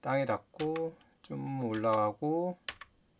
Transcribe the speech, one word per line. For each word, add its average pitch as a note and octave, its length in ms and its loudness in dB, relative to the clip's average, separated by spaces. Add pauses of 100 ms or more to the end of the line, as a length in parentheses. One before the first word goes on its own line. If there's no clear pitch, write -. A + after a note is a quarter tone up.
땅에 C3+ 240 2
닿고, D#3 720 -2 (240)
좀 C3+ 420 -6
올라가고, A2+ 920 2 (640)